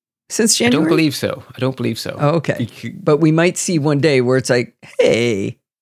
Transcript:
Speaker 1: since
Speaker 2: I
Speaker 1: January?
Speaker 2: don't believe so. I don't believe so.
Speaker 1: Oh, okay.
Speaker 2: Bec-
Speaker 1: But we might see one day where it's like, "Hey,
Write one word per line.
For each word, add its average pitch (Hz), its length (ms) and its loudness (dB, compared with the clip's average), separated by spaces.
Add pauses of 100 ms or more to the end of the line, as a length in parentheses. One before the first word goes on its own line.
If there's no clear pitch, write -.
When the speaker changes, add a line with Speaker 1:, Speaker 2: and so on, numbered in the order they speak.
(300)
Speaker 1:
since - 320 0
Speaker 2:
I 226 40 0
Speaker 1:
January? 262 180 2
Speaker 2:
don't 311 60 0
believe 156 260 0
so. - 280 -6 (120)
I - 40 -12
don't 131 160 -2
believe 113 220 -4
so. - 220 -10
Speaker 1:
Oh, 147 160 2
okay. - 180 -2 (300)
Speaker 2:
Bec- 117 100 -12 (100)
Speaker 1:
But 151 140 4
we 156 140 4
might 170 260 2
see 175 220 -2
one 143 200 0
day 135 220 2
where 127 160 2
it's 127 140 -2
like, 123 240 -2 (240)
"Hey, 117 580 0 (240)